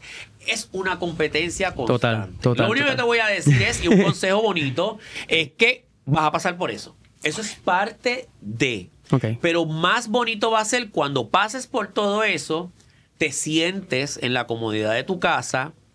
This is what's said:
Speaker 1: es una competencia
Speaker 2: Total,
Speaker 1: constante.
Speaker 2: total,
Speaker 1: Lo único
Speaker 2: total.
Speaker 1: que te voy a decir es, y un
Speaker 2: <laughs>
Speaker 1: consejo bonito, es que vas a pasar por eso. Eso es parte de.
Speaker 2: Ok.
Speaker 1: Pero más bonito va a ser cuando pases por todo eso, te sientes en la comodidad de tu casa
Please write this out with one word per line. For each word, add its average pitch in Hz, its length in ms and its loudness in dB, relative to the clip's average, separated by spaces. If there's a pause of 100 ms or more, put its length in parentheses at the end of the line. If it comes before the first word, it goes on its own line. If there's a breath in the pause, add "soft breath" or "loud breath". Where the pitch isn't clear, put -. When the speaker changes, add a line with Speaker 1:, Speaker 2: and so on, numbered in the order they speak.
(480 loud breath)
Speaker 1:
es 220 240 -4
una 185 260 -4
competencia 170 760 -2
Speaker 2:
Total, 127 120 -4
Speaker 1:
constante. 113 560 0
Speaker 2:
total, 120 240 2
Speaker 1:
Lo 220 60 2
único 277 140 2
Speaker 2:
total. 269 100 0
Speaker 1:
que 254 60 -2
te 240 40 0
voy 233 120 2
a 220 100 2
decir 147 340 4
es, 220 220 -2
y 170 40 4
un 190 140 8
Speaker 2:
<laughs> - 0 -
Speaker 1:
consejo 190 400 2
bonito, 175 560 0 (300 loud breath)
es 160 240 2
que 240 320 2 (220)
vas 156 180 2
a 151 80 2
pasar 175 240 -2
por 170 160 -4
eso. - 240 -12 (260)
Eso 151 180 -2
es 208 140 -8
parte 220 760 -2 (120)
de. 113 500 -2 (220)
Speaker 2:
Ok. 131 120 2 (160)
Speaker 1:
Pero 170 260 2
más 185 420 0
bonito 226 420 0
va 220 100 4
a 214 40 -2
ser 233 260 -2
cuando 139 400 0
pases 214 380 0
por 214 200 -2
todo 208 360 0
eso, 175 480 -2 (460 soft breath)
te 151 140 0
sientes 160 920 -2
en 127 120 0
la 120 140 -2
comodidad 110 460 -2
de 131 100 -2
tu 180 160 -4
casa 139 520 -2 (220)